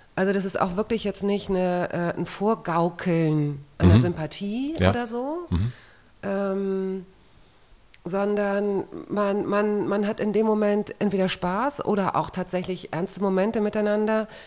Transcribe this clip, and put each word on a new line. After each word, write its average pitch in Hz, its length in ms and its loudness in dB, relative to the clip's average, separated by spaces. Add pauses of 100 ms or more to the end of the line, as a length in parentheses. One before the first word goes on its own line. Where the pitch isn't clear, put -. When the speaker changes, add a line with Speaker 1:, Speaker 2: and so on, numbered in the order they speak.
(160)
Speaker 1:
Also 190 160 2
das 196 120 0
ist 190 160 -4
auch 180 160 0
wirklich 220 280 -2
jetzt 202 180 -4
nicht 202 260 -2
eine, 180 440 0
äh, 170 260 -2
ein 170 80 -2
Vorgaukeln 165 1400 0 (140)
einer 90 180 8
Speaker 2:
Mhm. 117 40 8
Speaker 1:
Sympathie 202 800 -2
Speaker 2:
Ja. 180 120 6
Speaker 1:
oder 240 160 -2
so, 277 440 -6
Speaker 2:
Mhm. 101 220 0 (500)
Speaker 1:
ähm, 190 840 -2 (960)
sondern 202 800 0 (240)
man, 202 380 0
man, 208 400 2
man 202 200 0
hat 220 140 -4
in 208 120 0
dem 220 140 2
Moment 208 540 2
entweder 190 280 2
Spaß 202 560 -2
oder 196 320 0
auch 147 140 0
tatsächlich 180 640 -4
ernste 180 280 -4
Momente 202 380 2
miteinander, 214 640 0 (200)